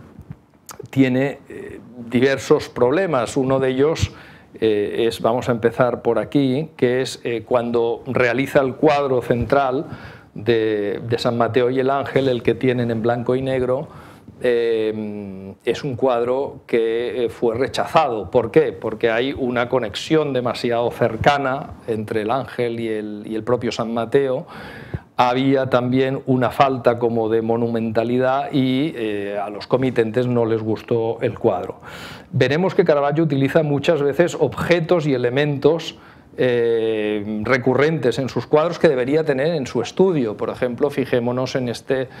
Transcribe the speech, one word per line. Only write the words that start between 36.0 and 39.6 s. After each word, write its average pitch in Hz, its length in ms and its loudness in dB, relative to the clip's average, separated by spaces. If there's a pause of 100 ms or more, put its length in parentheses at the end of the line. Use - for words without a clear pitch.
eh, 110 1080 0
recurrentes 127 760 2
en 135 100 -2
sus - 200 -6
cuadros 160 320 2
que 175 80 6
debería 139 340 2
tener 151 320 0
en 135 140 -4